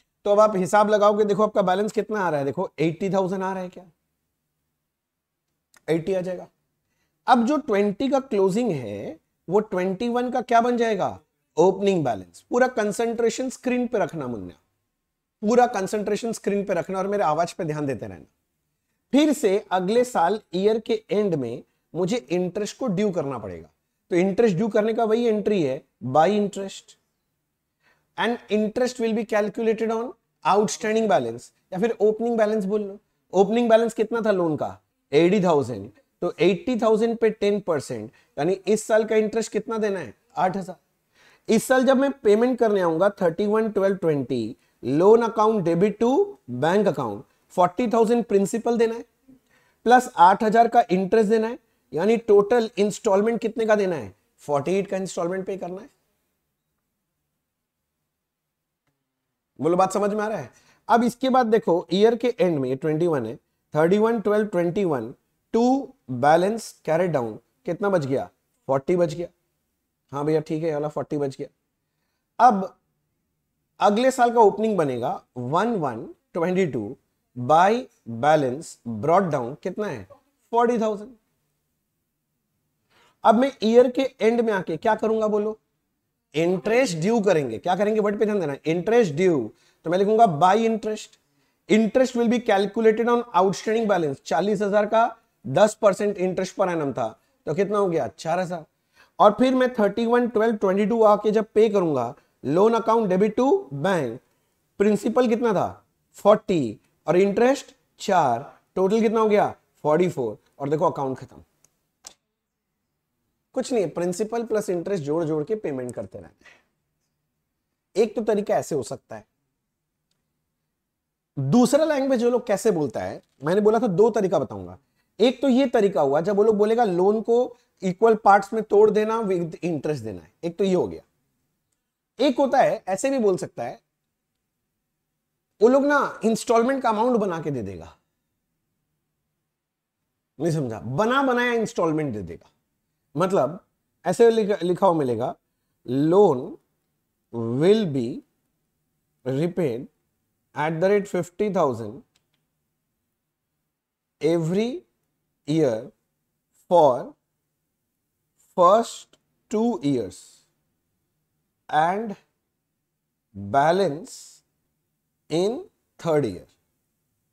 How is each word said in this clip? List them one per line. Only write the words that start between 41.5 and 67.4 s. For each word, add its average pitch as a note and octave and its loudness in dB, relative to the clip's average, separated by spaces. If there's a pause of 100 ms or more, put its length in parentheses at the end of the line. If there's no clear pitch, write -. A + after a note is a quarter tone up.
साल C4 2
जब C4 4
मैं C#4 2
पेमेंट A#3 2
करने G#3 2
आऊंगा E3+ 2
थर्टी F#3 -2
वन A3 0
ट्वेल्व G3 0
ट्वेंटी, C3+ -2 (280)
loan G3 4
account A3 0
debit F3 0
to A#3 2 (440)
bank F3 2
account, B2+ -4 (260)
फ़ोर्टी F3+ 0
थाउजेंड A3+ 2
प्रिंसिपल A3 -2
देना A3+ 0
है A#3+ -14 (800)
प्लस B3 4
आठ F#3 6
हजार A3+ 4
का A#3 4
इंटरेस्ट F#3+ 2
देना A3 0
है, A#3+ -12 (340)
यानी G3 0
टोटल G#3+ 4
इंस्टॉलमेंट G#3 0
कितने A3+ -4
का G#3+ 2
देना F#3+ 0
है? G#2 -12 (240)
फ़ोर्टी D3 -2
एट G3 -2
का G3 -6
इंस्टॉलमेंट F#3 -6
पे G3 -8
करना F#3 -12
है। C#4 -20 (3750)
बोलो D#3+ 0
बात F#3 2
समझ G3+ -2
में G#3+ -6
आ - -6
रहा G#3+ -8
है? B2 -14 (380)
अब A#3 4
इसके B3 -2
बाद B3+ 2
देखो F#3+ 0
ईयर G#3+ 4
के A#3+ -2
एंड E3+ 2
में C3 -4
ट्वेंटी D#3 -2
वन C#3+ -2
है, A#2+ -10 (380)
थर्टी E3+ 4
वन A3+ 0
ट्वेल्व G#3 0
ट्वेंटी F3 -2
वन C3 -4 (400)
to A#3 4 (560)
balance F3 2 (160)
carried E3+ 0
down A#2 -4 (300)